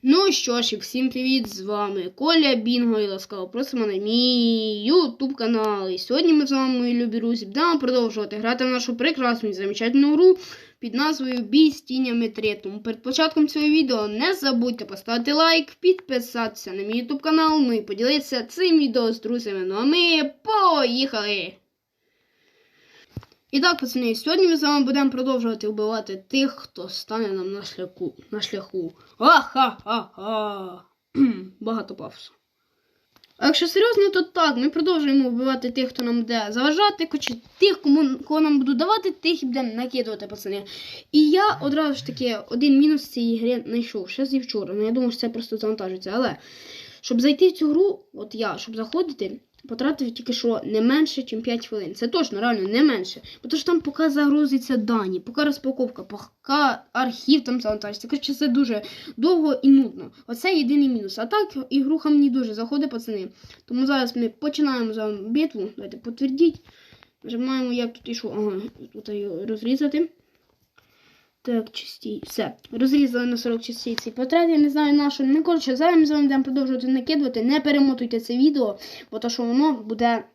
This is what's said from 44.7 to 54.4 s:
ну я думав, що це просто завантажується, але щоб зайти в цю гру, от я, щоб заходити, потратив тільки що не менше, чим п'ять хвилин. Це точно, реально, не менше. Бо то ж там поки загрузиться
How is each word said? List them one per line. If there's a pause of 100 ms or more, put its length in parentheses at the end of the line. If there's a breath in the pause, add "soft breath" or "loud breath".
ну
я
думав,
що
це
просто
завантажується,
але (640 loud breath)
щоб
зайти
в
цю
гру,
от
я,
щоб
заходити, (280)
потратив
тільки
що
не
менше,
чим
п'ять
хвилин.
Це
точно,
реально,
не
менше. (220 loud breath)
Бо
то
ж
там
поки
загрузиться